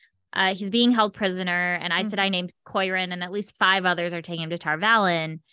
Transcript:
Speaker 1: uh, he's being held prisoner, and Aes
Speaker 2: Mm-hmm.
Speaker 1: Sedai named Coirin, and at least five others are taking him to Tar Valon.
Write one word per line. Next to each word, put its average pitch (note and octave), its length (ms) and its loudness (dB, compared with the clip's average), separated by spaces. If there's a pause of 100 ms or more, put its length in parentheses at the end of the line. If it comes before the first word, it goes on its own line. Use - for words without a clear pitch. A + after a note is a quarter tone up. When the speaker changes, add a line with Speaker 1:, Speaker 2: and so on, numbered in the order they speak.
(320)
Speaker 1:
uh, F#3+ 220 2
he's G3 160 -6
being A#3+ 200 4
held A3 240 4
prisoner, F3+ 680 -2
and F3 120 -4
Aes F3+ 180 0
Speaker 2:
Mm-hmm. G3+ 100 -4
Speaker 1:
Sedai G3 100 2
named F3+ 220 -4 (140)
Coirin, F#3 460 -2
and F3+ 100 -6
at F3 80 -8
least G3+ 260 -8
five F#3+ 280 2
others F3 300 0
are E3 80 -6
taking E3 220 -8
him D#3+ 60 -8
to E3+ 80 -4
Tar D#3 200 -2
Valon. F3 600 2 (120)